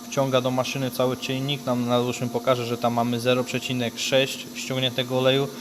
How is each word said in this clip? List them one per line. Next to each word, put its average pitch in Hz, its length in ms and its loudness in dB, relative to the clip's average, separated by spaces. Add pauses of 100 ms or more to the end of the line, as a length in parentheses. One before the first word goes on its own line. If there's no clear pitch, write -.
(100)
wciąga 135 300 2
do 127 100 0
maszyny 127 400 -2
cały 127 260 0
czynnik, 135 500 -4
nam, 123 220 0
załóżmy, 123 400 0
pokaże, 120 380 0
że 120 120 -2
tam 120 140 0
mamy 120 280 0
zero 123 240 2
przecinek 123 540 -2
sześć - 560 0
ściągniętego 127 640 -2
oleju, 135 300 4 (120)